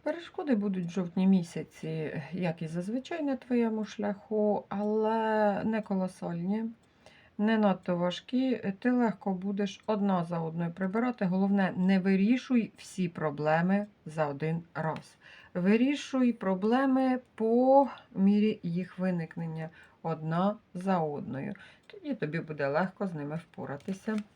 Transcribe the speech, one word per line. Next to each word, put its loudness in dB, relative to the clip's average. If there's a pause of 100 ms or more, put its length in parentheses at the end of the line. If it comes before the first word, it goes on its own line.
Перешкоди -2
будуть -2
в -6
жовтні -2
місяці, 0 (100)
як -2
і -6
зазвичай -6
на -2
твоєму 0
шляху, -2
але 2
не 0
колосальні, -4 (760)
не 2
надто 2
важкі. -2
Ти 0
легко 0
будеш -4
одна 2
за -4
одною -4
прибирати. -2
Головне, 2
не 4
вирішуй 2
всі -4
проблеми 2 (200)
за -2
один -2 (120)
раз. -6 (380)
Вирішуй 2
проблеми 2 (140)
по 6 (260)
мірі 4
їх -4
виникнення -4 (320)
одна 0 (180)
за 0
одною. -6 (320)
Тоді -8
тобі -4
буде -4
легко -2
з -8
ними -6
впоратися. -8 (200)